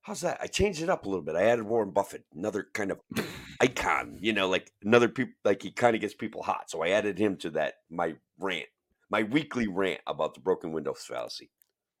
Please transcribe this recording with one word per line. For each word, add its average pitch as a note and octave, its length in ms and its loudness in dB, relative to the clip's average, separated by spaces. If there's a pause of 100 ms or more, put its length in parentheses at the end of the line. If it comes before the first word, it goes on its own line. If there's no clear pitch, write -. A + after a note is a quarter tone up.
How's G3 180 -8
that? D#3 220 -2
I E3 60 -4
changed F#3 340 2
it E3+ 80 0
up - 160 0
a - 20 -4
little F#2 160 -2
bit. D#2 120 -2
I F#2 80 4
added A#2 200 4
Warren G#2 280 0
Buffett, - 320 0 (100)
another F#2+ 400 -4
kind G2 160 -2
of D#2+ 100 -4 (140)
<laughs> - 460 -8
icon, E2 600 0
you A2 120 2
know, G2 160 2
like, F#2 220 0 (140)
another A#2 240 8
peop-, A#2+ 260 -4 (100)
like, G2+ 180 2
he F#2+ 80 -8
kinda A#2 280 2
gets G#2 160 -4
people - 280 -8
hot. - 260 -4
So D#2+ 140 -4
I E2+ 80 2
added G2+ 280 2
him G2 200 2
to F2 120 -6
that, D2+ 240 -2 (160)
my E2 260 -4 (220)
rant, F2 280 -4 (420)
my G#2+ 140 0
weekly A#2+ 460 -2
rant F#2 380 -2
about D2+ 280 -4
the - 60 -20
broken F2 320 -2
windows C#2+ 360 -6
fallacy. A#1+ 420 -10 (500)